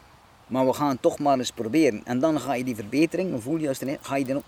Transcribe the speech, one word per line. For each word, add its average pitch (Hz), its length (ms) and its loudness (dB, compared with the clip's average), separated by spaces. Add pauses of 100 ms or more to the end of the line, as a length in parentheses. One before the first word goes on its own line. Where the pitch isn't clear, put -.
(480)
Maar 131 180 0
we 131 80 4
gaan 147 160 0
het 131 120 -2
toch 165 180 2
maar 143 180 4
eens 123 140 -4
proberen." 120 540 2
En 123 140 -2
dan 151 200 2
ga 127 140 -4
je 123 100 -2
die 127 120 -4
verbetering, 156 560 0
dan 131 100 -4
voel 139 160 -2
je 156 60 -4
juist 135 180 -4
erin, 135 200 -6
ga - 140 -6
je 139 100 -2
die, 131 100 -4 (120)